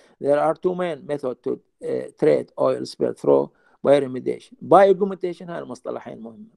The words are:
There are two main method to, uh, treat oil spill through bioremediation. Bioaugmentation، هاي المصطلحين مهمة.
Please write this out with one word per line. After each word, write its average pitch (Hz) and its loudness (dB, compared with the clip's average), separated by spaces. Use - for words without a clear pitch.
There 143 2
are 151 0
two 180 -2
main 170 -6
method 127 -6
to, 127 -4
uh, - -4
treat 143 2
oil 127 0
spill - -4
through 143 2
bioremediation. 127 0
Bioaugmentation، 190 4
هاي 170 -10
المصطلحين 120 -12
مهمة. 110 -18